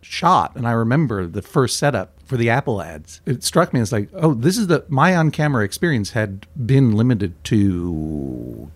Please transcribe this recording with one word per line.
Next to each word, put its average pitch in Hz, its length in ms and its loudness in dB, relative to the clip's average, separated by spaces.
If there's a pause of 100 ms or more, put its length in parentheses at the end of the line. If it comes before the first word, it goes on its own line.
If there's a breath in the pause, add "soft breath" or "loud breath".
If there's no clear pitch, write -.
shot, 170 540 0
and 117 100 -4
I 117 60 0
remember 113 540 0
the 92 160 -8
first - 360 0
setup 123 360 -2 (100)
for 131 120 -6
the 117 140 2
Apple 117 300 0
ads, 78 460 -14
it 120 180 -4
struck - 300 0
me 131 60 2
as 107 120 -2
like, 104 220 -2
"Oh, 160 200 2
this 135 220 0
is 226 120 0
the," 160 200 2
my 156 280 2
on-camera 147 480 0
experience 117 480 -2
had 101 340 -4 (200)
been 131 260 4
limited 104 420 2 (100)
to 78 1300 -2